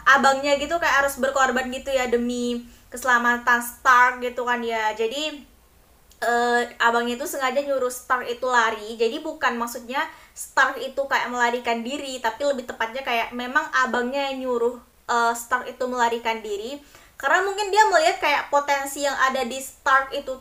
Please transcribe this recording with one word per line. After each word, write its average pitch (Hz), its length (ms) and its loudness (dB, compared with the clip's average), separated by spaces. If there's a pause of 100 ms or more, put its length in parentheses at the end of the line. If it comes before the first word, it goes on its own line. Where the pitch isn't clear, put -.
abangnya 269 480 4
gitu 302 240 -2
kayak 277 240 2
harus 254 160 -4
berkorban 262 480 2
gitu 262 240 -4
ya 247 160 0
demi 240 560 -2 (240)
keselamatan 240 720 2
Stark 247 560 4
gitu 247 240 -6
kan 240 240 -2
ya. 220 320 -2
Jadi, 269 480 -4 (800)
eh, 240 360 2 (200)
abangnya 240 400 2
itu 302 80 -6
sengaja 269 320 -2
nyuruh 254 320 -2
Stark 247 320 -4
itu 240 240 -4
lari. 226 480 0
Jadi 226 240 0
bukan 302 400 -2
maksudnya 240 400 -4 (320)
Stark - 480 0
itu 262 240 -8
kayak 247 240 -2
melarikan 240 560 0
diri, 269 320 -8
tapi 240 320 -2
lebih 254 160 -2
tepatnya 226 400 -6
kayak 233 240 -2
memang 247 320 -2 (160)
abangnya 254 560 0
yang 262 80 -8
nyuruh, 247 320 0 (320)
eh, 240 320 2
Stark - 320 -4
itu 247 160 -6
melarikan 233 560 -2
diri. 220 400 -8 (320)
Karena 339 320 2
mungkin 403 240 -4
dia 415 240 6
melihat 349 240 4
kayak 294 320 0
potensi 285 560 0
yang 277 160 0
ada 262 240 2
di 262 160 -6
Stark 269 560 0
itu 277 240 -6